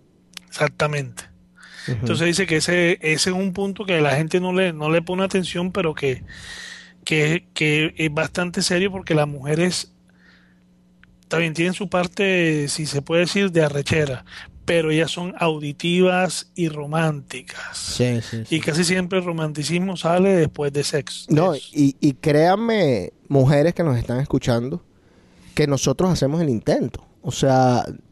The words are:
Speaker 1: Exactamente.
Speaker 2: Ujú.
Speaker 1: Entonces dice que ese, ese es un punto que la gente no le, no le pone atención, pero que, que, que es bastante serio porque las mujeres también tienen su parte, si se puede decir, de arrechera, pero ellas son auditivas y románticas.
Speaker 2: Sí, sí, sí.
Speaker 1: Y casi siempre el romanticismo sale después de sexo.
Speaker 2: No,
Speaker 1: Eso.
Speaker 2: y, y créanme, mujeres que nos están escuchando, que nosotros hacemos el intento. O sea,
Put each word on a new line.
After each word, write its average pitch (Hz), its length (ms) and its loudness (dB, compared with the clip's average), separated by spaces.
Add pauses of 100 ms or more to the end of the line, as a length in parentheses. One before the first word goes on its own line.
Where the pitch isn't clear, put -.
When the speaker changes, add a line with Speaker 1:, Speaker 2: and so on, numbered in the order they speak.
(480)
Speaker 1:
Exactamente. 147 760 -4 (640)
Speaker 2:
Ujú. 127 140 -4
Speaker 1:
Entonces 165 260 0
dice 175 200 0
que 165 100 0
ese, 175 360 2 (100)
ese 156 280 0
es 185 60 -2
un 190 160 -2
punto 196 320 -6
que 185 160 2
la 143 160 2
gente 160 240 0
no 180 120 -2
le, 185 200 2
no 151 180 -4
le 170 120 2
pone 185 220 -2
atención, 185 480 -2
pero 165 220 -2
que, 131 300 -4 (800)
que, 160 500 0
que 151 440 0
es 160 140 -2
bastante 170 500 -4
serio 185 280 0
porque 185 240 -4
las 147 140 2
mujeres 151 640 -2 (1400)
también 165 260 0
tienen 175 200 0
su 196 140 -6
parte, 175 800 0
si 151 180 -6
se 139 160 -2
puede 165 200 2
decir, 196 280 0
de 165 140 4
arrechera, 143 600 -2 (400)
pero 165 260 2
ellas 156 200 2
son 175 280 -8
auditivas 175 1160 0
y 170 140 -2
románticas. 151 1080 -4
Speaker 2:
Sí, 120 460 -2
sí, 113 240 -10
sí. 160 100 0
Speaker 1:
Y 156 40 -2
casi 165 240 0
siempre 180 340 0
el 180 60 0
romanticismo 165 720 -2
sale 180 400 4
después 147 360 0
de 143 120 -2
sexo. - 440 -6
Speaker 2:
No, 160 260 4
Speaker 1:
Eso. 131 200 -10
Speaker 2:
y, 143 260 4
y 147 140 4
créanme, 160 1000 2 (160)
mujeres 143 460 4
que - 100 0
nos 131 140 2
están 120 220 -2
escuchando, 135 640 -2 (720)
que 151 120 2
nosotros 143 440 2
hacemos 151 300 0
el 165 80 0
intento. 143 580 -2 (140)
O 156 120 -6
sea, 131 520 4 (260)